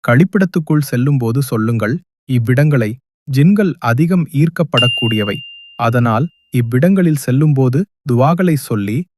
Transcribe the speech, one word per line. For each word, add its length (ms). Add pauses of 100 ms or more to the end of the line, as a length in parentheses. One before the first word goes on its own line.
கழிப்பிடத்துக்குள் 720
செல்லும்போது 640
சொல்லுங்கள். 560 (300)
இவ்விடங்களை 680 (320)
ஜின்கள் 500
அதிகம் 500
ஈர்க்கப்படக்கூடியவை. 1080 (400)
அதனால் 520 (220)
இவ்விடங்களில் 680
செல்லும்போது 720 (260)
துஆகளை 420
சொல்லி 500 (140)